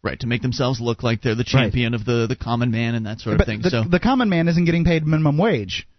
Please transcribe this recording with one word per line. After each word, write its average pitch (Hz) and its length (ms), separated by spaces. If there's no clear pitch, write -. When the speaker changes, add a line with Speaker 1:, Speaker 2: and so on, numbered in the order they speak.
Speaker 1:
Right, - 200
to 135 40
make 117 160
themselves 127 400
look 117 220
like 117 180
they're 113 140
the 120 60
Speaker 2:
Right. 131 120
Speaker 1:
champion 117 280
of 107 100
the, 117 220
the 110 100
common 120 360
man 117 240
and 113 100
that 107 140
sort 107 140
of 107 40
Speaker 2:
But - 80
Speaker 1:
thing. 110 160
Speaker 2:
the, - 80
Speaker 1:
So 117 140
Speaker 2:
the 175 160
common 247 300
man 170 180
isn't 170 180
getting 165 200
paid 165 200
minimum 156 320
wage. 147 500